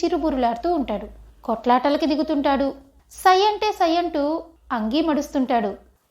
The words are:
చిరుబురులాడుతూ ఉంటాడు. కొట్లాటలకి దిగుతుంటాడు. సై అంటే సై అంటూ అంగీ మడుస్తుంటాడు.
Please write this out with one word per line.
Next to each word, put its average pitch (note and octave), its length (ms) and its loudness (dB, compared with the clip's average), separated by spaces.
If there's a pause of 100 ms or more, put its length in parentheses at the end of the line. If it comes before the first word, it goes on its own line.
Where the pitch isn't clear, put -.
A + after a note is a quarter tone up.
చిరుబురులాడుతూ D4+ 680 0
ఉంటాడు. A3 340 -4 (360)
కొట్లాటలకి B3+ 600 0
దిగుతుంటాడు. C#4+ 680 0 (380)
సై F#4 300 4
అంటే G#4+ 300 0
సై E4+ 240 0
అంటూ E4 480 -2 (280)
అంగీ A#3 300 0
మడుస్తుంటాడు. C4 840 -2 (260)